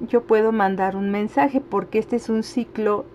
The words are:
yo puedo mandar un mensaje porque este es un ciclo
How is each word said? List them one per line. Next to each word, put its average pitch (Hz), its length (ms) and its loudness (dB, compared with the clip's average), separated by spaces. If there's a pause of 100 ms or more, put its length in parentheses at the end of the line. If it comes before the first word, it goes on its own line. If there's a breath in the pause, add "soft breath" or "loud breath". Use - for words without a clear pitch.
yo 240 220 0
puedo 220 280 4
mandar 190 460 0
un 196 120 -2
mensaje 254 520 0
porque 196 380 -2
este 233 180 -2
es 233 100 -4
un 220 160 0
ciclo 214 720 -2